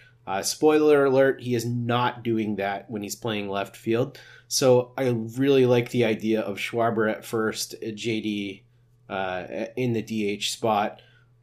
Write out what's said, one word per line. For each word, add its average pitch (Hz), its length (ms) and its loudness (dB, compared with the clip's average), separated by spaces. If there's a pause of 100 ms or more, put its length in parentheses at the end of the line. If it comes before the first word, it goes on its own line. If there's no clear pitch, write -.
(260)
Uh, 95 160 -4
spoiler 151 640 4
alert, 131 360 4
he 123 120 -4
is 113 100 0
not 120 580 -2
doing 110 340 -2
that 98 340 -4
when 104 120 -8
he's 101 140 -8
playing 104 320 -4
left 98 280 -4
field. 113 440 -2 (260)
So 123 500 4
I 131 120 0
really 123 580 2
like 120 240 2
the 120 140 2
idea 107 360 0
of 101 180 -6
Schwarber 113 520 0
at - 140 -6
first, 110 500 -4
uh, - 180 -10
J 110 280 -4
D, 101 420 -6 (460)
uh, 92 360 -4 (300)
in 127 180 -2
the 110 100 -2
D 110 260 -4
H 101 240 -4
spot. 107 480 -2 (420)